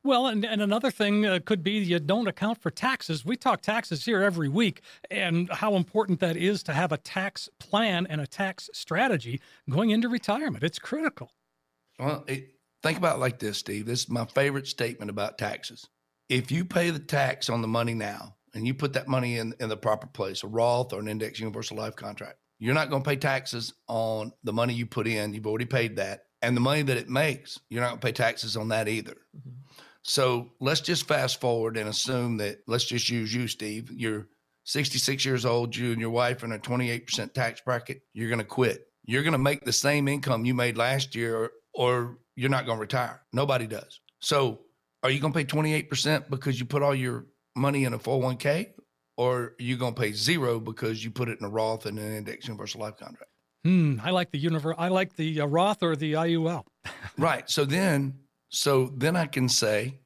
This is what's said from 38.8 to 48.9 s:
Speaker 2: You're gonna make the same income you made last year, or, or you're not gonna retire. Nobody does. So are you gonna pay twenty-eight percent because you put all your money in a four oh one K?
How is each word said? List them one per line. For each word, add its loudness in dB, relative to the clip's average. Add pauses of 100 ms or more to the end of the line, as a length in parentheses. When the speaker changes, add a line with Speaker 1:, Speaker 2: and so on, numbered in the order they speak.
Speaker 2:
You're 0
gonna 2
make 2
the 0
same 4
income 0
you 2
made 2
last 0
year, -2
or, -2 (220)
or 2 (180)
you're 0
not 2
gonna -2
retire. -2 (100)
Nobody 2
does. -10 (200)
So 2 (420)
are 2
you 0
gonna 0
pay 2
twenty-eight 0
percent 0
because -2
you -4
put 0
all 4
your -2 (320)
money 2
in 0
a -6
four 0
oh 2
one 0
K? 0 (420)